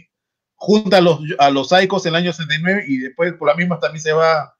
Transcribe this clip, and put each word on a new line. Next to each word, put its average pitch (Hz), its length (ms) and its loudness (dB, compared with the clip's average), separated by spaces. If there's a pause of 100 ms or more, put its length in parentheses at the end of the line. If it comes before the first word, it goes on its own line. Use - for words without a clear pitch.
(560)
junta 208 420 2
a 185 40 6
los, 165 180 2 (180)
a 139 140 4
los 135 180 -2
Saicos 190 380 2
en 160 40 -2
el 160 40 -2
año 175 180 -2
sesenta 156 220 -6
y 156 60 -6
nueve 190 260 -2
y 135 100 -2
después 165 360 -4
por 151 160 -2
la 147 60 2
misma 175 240 -2
también 156 220 -4
se 156 120 -2
va, 160 460 0